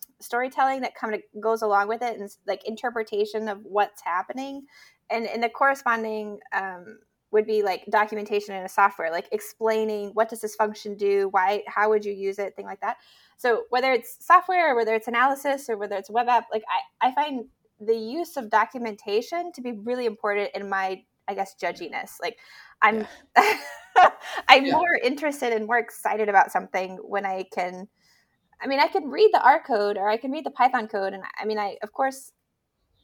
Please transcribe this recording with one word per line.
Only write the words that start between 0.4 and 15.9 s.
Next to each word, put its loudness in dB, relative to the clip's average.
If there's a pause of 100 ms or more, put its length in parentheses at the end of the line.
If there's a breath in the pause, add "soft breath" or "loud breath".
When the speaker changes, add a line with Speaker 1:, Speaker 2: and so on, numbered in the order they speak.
Speaker 1:
that -6
kind -6
of -6 (200)
goes 0
along 2
with -4
it -4
and, -10 (160)
like, -6
interpretation -4
of -6
what's -2
happening. -6 (440 soft breath)
And, -2
and -6
the 2
corresponding, 0 (140)
um, -8 (340)
would 4
be, 2
like, -2
documentation 0
in -8
a -8
software, 2
like, -4
explaining -2
what 0
does -12
this -6
function -4
do, 2
why, 2
how 2
would 2
you -4
use -6
it, -6
thing -12
like -14
that. -4 (380 soft breath)
So 0
whether 2
it's -2
software 4
or 0
whether 2
it's -2
analysis 0
or -2
whether -6